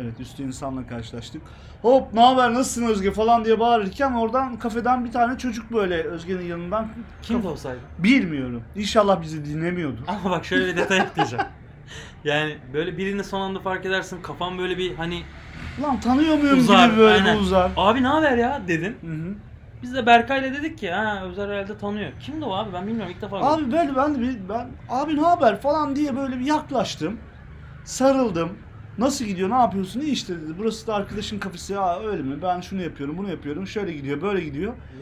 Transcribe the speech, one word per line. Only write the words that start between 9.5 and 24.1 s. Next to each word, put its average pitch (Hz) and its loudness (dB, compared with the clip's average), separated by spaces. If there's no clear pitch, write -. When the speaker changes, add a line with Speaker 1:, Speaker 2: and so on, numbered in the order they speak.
Speaker 2:
Ama 190 -4
bak 170 -2
şöyle 185 0
bir 165 -8
detay 185 2
ekleyeceğim. 392 0
Speaker 1:
<laughs> - -20
Speaker 2:
Yani 147 0
böyle 165 -4
birini 196 -2
son 190 -6
anda 190 -4
fark 185 -4
edersin, 185 -4
kafan 180 -6
böyle 180 -2
bir 180 -4
hani 170 -6
Speaker 1:
"Ulan 277 0
tanıyor 294 4
muyum?" 277 6
Speaker 2:
uzar, 202 10
Speaker 1:
gibi 220 4
böyle 220 10
Speaker 2:
aynen. 190 6
Speaker 1:
bir 214 0
uzar. 185 4
Speaker 2:
"Abi 214 4
ne 247 2
haber 294 4
ya?" 240 0
dedin. 175 -2
Speaker 1:
Hı 165 -14
hı. 160 -6
Speaker 2:
Biz 247 -10
de 254 -2
Berkay'la 247 6
dedik 302 -6
ki, 190 -4
"Ha, 202 -2
Özer 185 -6
herhalde 202 -6
tanıyor." 202 -4
Kimdi 302 -8
o 233 -4
abi? 202 -4
Ben 180 -6
bilmiyorum, 214 -6
ilk - -12
defa 196 -6
gördüm. 277 2
Speaker 1:
Abi 226 -2
böyle 285 0
ben 285 2